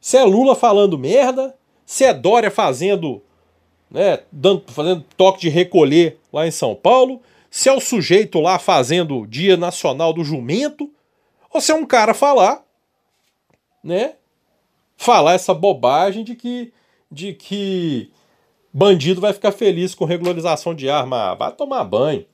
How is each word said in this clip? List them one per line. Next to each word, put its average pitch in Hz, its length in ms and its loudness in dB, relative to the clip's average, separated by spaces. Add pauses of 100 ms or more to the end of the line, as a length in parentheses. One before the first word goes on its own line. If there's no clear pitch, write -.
Se - 160 -2
é 262 80 6
Lula 233 300 4
falando 202 420 2
merda, 254 580 -2 (300)
se - 180 -4
é 254 120 4
Dória 202 360 0
fazendo 165 720 -4 (720)
né, 180 240 0 (140)
dando, 185 400 0
fazendo 160 320 -4 (120)
toque 190 260 4
de 170 60 -2
recolher 165 680 2 (140)
lá 151 120 -2
em 165 60 -2
São 127 240 -6
Paulo, 254 480 2 (260)
se - 200 -2
é 269 40 4
o 269 60 2
sujeito 196 600 0
lá 175 180 0
fazendo 143 680 -2
Dia 160 320 0
Nacional 165 560 -4
do 165 120 -6
Jumento, 180 680 -6 (580)
ou 320 120 -2
se 311 100 -4
é 311 60 2
um 320 100 -4
cara 220 260 2
falar, 254 480 2 (1200)
né, 196 300 -4 (840)
falar 175 380 4
essa 185 200 0
bobagem 170 720 0
de 233 100 -14
que, 240 380 -12 (360)
de 170 260 -14
que 180 760 -6 (640)
bandido 180 480 2
vai 208 120 -2
ficar 202 200 -2
feliz 180 420 -2
com - 100 -6
regularização 170 720 -4
de 135 160 -6
arma. 127 400 -4
Ah, 92 60 -4
vai - 160 -6
tomar 269 320 -6
banho. 120 500 -4